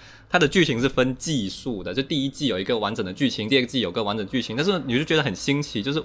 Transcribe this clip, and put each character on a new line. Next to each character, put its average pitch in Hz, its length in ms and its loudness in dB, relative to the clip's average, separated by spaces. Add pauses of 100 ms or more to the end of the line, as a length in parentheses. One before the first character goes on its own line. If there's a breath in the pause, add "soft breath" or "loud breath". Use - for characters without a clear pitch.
(300 loud breath)
它 180 80 2
的 160 100 6
剧 175 180 4
情 120 160 0
是 131 80 4
分 127 260 2
季 120 340 -2
数 101 340 -6
的， 90 100 -6
就 127 80 0
第 139 240 -2
一 139 40 -2
季 143 180 -4
有 95 120 0
一 98 40 -2
个 120 140 0
完 104 160 0
整 110 120 -4
的 90 80 -6
剧 127 160 2
情， 110 180 -4
第 131 100 4
二 127 80 4
季 123 140 -4
有 92 120 0
个 113 120 -2
完 104 140 0
整 101 100 -4
剧 123 140 -2
情， 110 140 -6
但 151 100 0
是 190 200 2
你 123 120 0
就 151 60 2
觉 160 120 0
得 151 80 4
很 120 120 0
新 143 260 0
奇， 123 200 -4
就 135 120 -2
是 151 120 -2